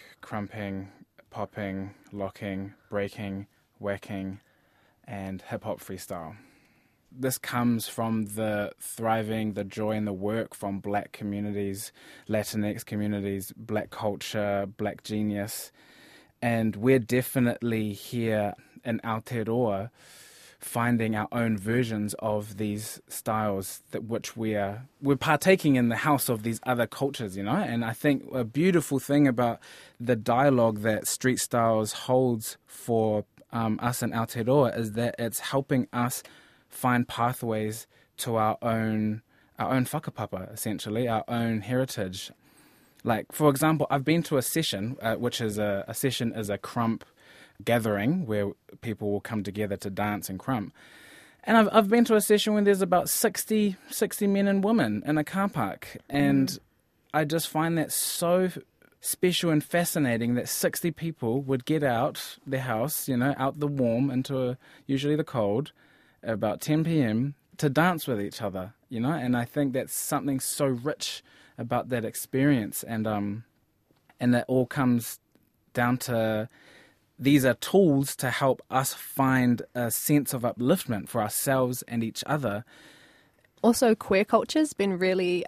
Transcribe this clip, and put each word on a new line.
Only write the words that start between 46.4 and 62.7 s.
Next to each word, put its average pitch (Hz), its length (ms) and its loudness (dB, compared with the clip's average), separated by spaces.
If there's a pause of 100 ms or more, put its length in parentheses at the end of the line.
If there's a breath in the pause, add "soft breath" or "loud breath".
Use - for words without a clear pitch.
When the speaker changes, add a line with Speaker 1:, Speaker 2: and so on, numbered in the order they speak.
Speaker 1:
a 101 100 -4
krump 113 440 -2 (640 soft breath)
gathering 117 600 2
where 104 280 0 (300)
people 107 280 -4
will 101 100 -2
come 107 220 -4
together 101 360 -4
to 101 120 -8
dance 101 400 -4
and 92 80 -6
krump. 113 320 -4 (720 loud breath)
And 226 140 4
I've, 214 160 8
I've 208 160 6
been 233 160 6
to 233 100 4
a 214 60 8
session 208 340 4
where 208 80 4
there's 202 200 4
about 175 260 2
sixty, 208 680 0 (140)
sixty 202 380 0
men 196 180 4
and 196 160 4
women 156 420 2
in 151 140 2
a 151 60 2
car 196 240 -2
park. - 480 -4 (120)
And 139 400 4
Speaker 2:
Mm. 139 100 -6 (540)
Speaker 1:
I 156 120 2
just 156 240 -2
find 165 300 0
that 151 120 -2
so 180 580 0 (520)
special 175 500 0
and 151 120 4
fascinating 123 760 0
that 120 120 -4
sixty - 440 -2
people 139 500 -2
would 131 220 -2
get 151 180 0
out 123 640 0
their 135 140 -2
house, 127 480 -2